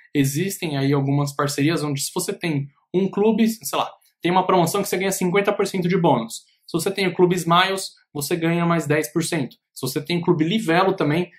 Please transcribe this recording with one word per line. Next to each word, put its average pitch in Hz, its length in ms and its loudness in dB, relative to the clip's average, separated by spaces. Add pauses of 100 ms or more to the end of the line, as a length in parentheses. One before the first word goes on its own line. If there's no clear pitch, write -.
(120)
existem 147 640 -2
aí 139 160 0
algumas 143 440 0
parcerias 143 480 0
onde 143 180 -4
se - 100 -8
você - 220 -4
tem 143 340 -4 (240)
um 190 160 0
clube, 220 400 2
sei - 300 -6
lá, - 140 -2 (280)
tem 170 120 0
uma 180 140 4
promoção 185 360 2
que 190 80 -4
você 185 80 -2
ganha 190 140 -2
cinquenta 196 420 0
por 202 140 -2
cento 175 200 -2
de 180 80 0
bônus. 139 480 0 (220)
Se - 80 -20
você 165 160 -2
tem 190 180 0
o 175 60 -2
clube 180 220 4
Smiles, 185 560 0 (200)
você 147 240 -4
ganha 170 300 0
mais 165 220 0
dez 151 240 0
por 160 120 -2
cento. 143 320 -4 (160)
Se - 100 -20
você 139 200 -4
tem 170 160 -4
o 170 40 -2
clube 160 220 2
Livelo 185 500 2
também, 165 460 0